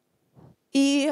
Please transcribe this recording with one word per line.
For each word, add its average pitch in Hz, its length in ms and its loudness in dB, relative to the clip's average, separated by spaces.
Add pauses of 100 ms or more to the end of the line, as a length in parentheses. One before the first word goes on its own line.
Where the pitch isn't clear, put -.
(720)
Y 277 400 0